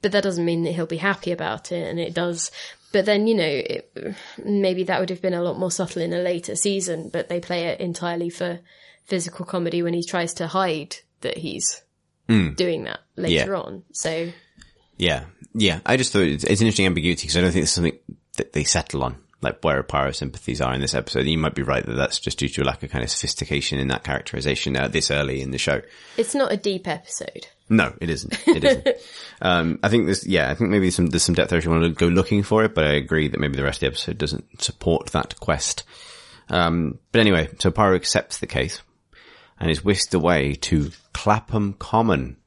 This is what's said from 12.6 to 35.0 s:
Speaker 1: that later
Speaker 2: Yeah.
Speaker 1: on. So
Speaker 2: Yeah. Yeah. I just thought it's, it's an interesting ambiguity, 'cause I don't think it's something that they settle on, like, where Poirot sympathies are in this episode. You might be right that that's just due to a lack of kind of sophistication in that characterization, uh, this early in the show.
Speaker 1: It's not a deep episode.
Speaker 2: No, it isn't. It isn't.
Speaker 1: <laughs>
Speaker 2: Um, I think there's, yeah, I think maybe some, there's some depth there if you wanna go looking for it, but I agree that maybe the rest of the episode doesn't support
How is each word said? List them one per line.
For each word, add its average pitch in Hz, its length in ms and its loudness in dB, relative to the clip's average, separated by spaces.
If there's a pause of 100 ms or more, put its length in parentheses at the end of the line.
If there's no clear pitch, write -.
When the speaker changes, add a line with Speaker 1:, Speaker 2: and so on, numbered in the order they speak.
Speaker 1:
that 57 160 -8 (160)
later 180 360 2
Speaker 2:
Yeah. 185 60 -2
Speaker 1:
on. 127 240 -10 (100)
So 165 400 -4 (640)
Speaker 2:
Yeah. 73 280 0 (300)
Yeah. 98 300 2
I 123 120 4
just 127 160 0
thought 101 100 4
it's, 76 220 2
it's 98 160 2
an 113 80 6
interesting 101 180 4
ambiguity, 82 400 0
'cause 78 100 0
I 87 40 4
don't 92 120 4
think 85 120 2
it's - 80 0
something 85 260 0 (380)
that - 160 -6
they 76 120 0
settle - 380 0
on, 62 140 -4 (260)
like, - 220 -4
where 69 180 2
Poirot 69 320 0
sympathies 69 460 -6
are 64 140 0
in 67 80 -2
this 67 120 -2
episode. 65 320 0
You 80 120 2
might 78 180 0
be 69 60 -2
right 65 220 0
that 58 120 -6
that's - 240 -2
just - 180 -6
due 67 120 -2
to 71 120 -4
a - 40 2
lack 71 180 -4
of 76 60 -10
kind 64 120 -2
of 62 80 -6
sophistication - 680 -4
in 67 80 -2
that 64 160 -2
characterization, 69 720 -2
uh, 67 120 0
this 76 220 0
early 67 300 0
in 65 120 -6
the 67 60 -4
show. 69 220 0 (380)
Speaker 1:
It's 226 160 -2
not 277 180 2
a 208 60 0
deep 190 280 -4
episode. - 600 -8 (240)
Speaker 2:
No, 104 300 4
it 85 100 -2
isn't. - 360 -4
It - 160 6
isn't. 262 300 4
Speaker 1:
<laughs> - 40 0 (460)
Speaker 2:
Um, 85 400 2
I 101 60 2
think 110 160 4
there's, 92 220 0
yeah, 78 240 2
I 80 40 0
think 98 140 0
maybe 95 220 4
some, 87 160 4
there's 85 160 2
some 87 120 2
depth 85 140 4
there 87 100 2
if 80 60 0
you 82 60 0
wanna 82 180 4
go 85 200 2
looking 92 340 4
for 107 200 4
it, 110 120 2
but 78 100 4
I 73 80 4
agree 76 360 2
that - 120 -4
maybe 71 160 0
the 69 80 -2
rest 69 140 -2
of - 20 -6
the 71 60 0
episode 71 320 -4
doesn't - 440 -6
support - 500 0